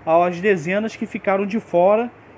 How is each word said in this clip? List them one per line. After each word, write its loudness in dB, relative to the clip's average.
às 2
dezenas -2
que -8
ficaram -2
de -4
fora, 2